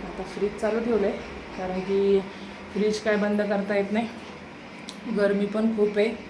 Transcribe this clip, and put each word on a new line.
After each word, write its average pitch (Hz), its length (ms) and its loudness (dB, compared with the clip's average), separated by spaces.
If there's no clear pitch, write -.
आता - 180 -8
फ्रीज 190 340 -4
चालू 220 240 0
ठेवलंय, 220 320 2
कारण 185 220 -2
की 196 400 4
फ्रीज 208 280 2
काय 208 160 2
बंद 208 260 2
करता 202 340 0
येत 196 140 2
नाही, 220 160 2
गरमी 202 300 4
पण 220 300 2
खूप 208 220 4
आहे. 220 120 4